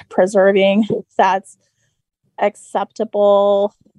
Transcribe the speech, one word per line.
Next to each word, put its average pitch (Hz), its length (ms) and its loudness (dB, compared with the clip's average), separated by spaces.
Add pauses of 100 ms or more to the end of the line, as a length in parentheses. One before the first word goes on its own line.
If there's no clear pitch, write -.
preserving, 196 760 0 (320)
that's 190 400 -2 (840)
acceptable 202 1300 -2 (260)